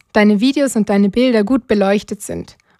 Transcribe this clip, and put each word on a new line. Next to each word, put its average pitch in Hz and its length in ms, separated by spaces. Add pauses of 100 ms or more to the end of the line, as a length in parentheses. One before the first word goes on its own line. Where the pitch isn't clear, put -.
(140)
deine 208 260
Videos 269 380
und 208 120
deine 202 200
Bilder 233 340
gut 254 240
beleuchtet 202 540
sind - 340 (240)